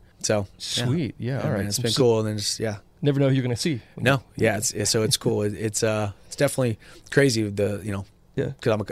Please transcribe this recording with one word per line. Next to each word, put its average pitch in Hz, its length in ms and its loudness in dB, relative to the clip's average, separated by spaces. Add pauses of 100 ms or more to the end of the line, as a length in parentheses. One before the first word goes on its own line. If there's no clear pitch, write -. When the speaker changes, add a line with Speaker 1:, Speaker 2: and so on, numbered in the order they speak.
(200)
Speaker 1:
So, 104 280 0 (100)
yeah. - 280 -4
Speaker 2:
Sweet. 135 320 -2
Yeah, 113 160 -4
Speaker 1:
Yeah, 127 60 -4
Speaker 2:
all 104 100 -4
Speaker 1:
man, - 100 0
Speaker 2:
right. 101 60 -2
Speaker 1:
it's 104 140 -4
been 117 120 -2
Speaker 2:
So 131 120 2
Speaker 1:
cool. 113 160 6
And 110 100 0
then 107 80 -2
just, - 220 -4
yeah. 107 180 -4 (240)
Speaker 2:
never 139 180 2
know 139 100 4
who 131 60 4
you're 131 80 2
gonna 123 120 -2
see. 143 260 -2 (160)
Speaker 1:
No. 127 260 2 (120)
Yeah, 107 220 2
it's, 104 140 -4
it's, 104 200 -2
so 110 120 2
it's - 140 2
cool. 110 260 0
It, 104 120 -2
it's, 104 280 -4
uh, 107 280 0 (160)
it's - 80 -16
definitely 131 420 0 (340)
crazy, 113 380 4
the, 101 340 -2
you 107 80 -6
know, 98 140 -4 (300)
Speaker 2:
Yeah. 139 160 -2 (100)
Speaker 1:
'cause 117 120 2
I'm 107 80 0
a, 101 100 -8